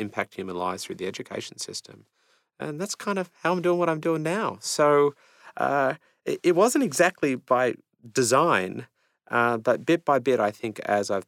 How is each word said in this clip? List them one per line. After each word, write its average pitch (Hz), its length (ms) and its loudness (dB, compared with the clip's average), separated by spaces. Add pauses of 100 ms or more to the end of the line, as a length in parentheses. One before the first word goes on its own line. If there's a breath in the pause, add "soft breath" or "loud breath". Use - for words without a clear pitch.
impact 104 340 -6
human 95 220 -10
lives 90 280 -6
through 92 120 -12
the 92 100 -8
education - 520 -10
system." - 480 -14 (520)
And 147 220 -10
that's 202 140 -8
kind 202 240 -4
of 185 120 -6 (120)
how 165 100 2
I'm 185 80 0
doing 175 180 2
what 170 120 0
I'm 160 100 -2
doing 160 220 -2
now. 160 380 -2
So, 147 540 4 (440 loud breath)
uh, 135 360 0 (300)
it, - 180 -4
it 170 140 4
wasn't 247 280 4
exactly 160 500 0
by 123 400 0 (360)
design, 120 760 2 (440)
uh, 117 280 2
but 113 260 0
bit 165 220 0
by 139 120 4
bit, 123 220 2
I 104 120 2
think - 280 -10
as 101 300 0
I've 98 160 -4